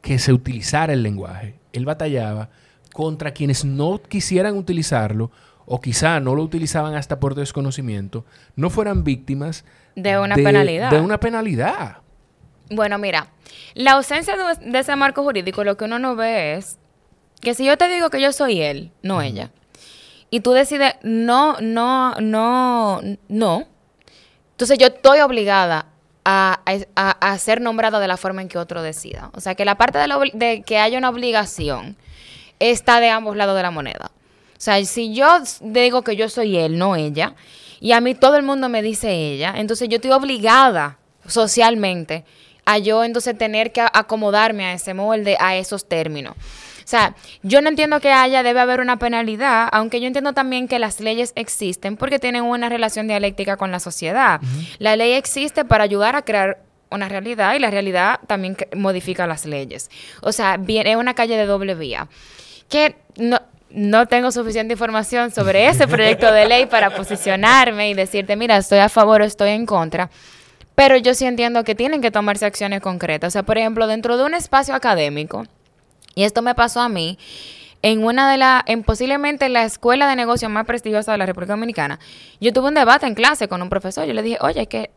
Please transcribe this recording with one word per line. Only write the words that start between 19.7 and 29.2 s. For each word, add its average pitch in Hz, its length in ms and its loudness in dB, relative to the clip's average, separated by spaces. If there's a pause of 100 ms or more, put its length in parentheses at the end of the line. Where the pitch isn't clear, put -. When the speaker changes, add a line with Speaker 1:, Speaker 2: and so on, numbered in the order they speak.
Speaker 2:
y 233 100 -2
tú 240 120 2
decides 277 500 2
no, 240 580 0
no, 240 600 -2
no, 226 800 0 (280)
no, 208 360 -2 (880)
entonces 240 260 0
yo 247 80 8
estoy 269 340 6
obligada 196 640 2 (400)
a, 190 400 2
a, 196 120 0 (200)
a, 196 360 2
a 196 60 -6
ser 226 220 0
nombrada 226 400 0
de 196 80 0
la 185 80 -2
forma 190 240 -6
en 185 80 -12
que 175 80 -10
otro 170 240 -8
decida. - 540 -12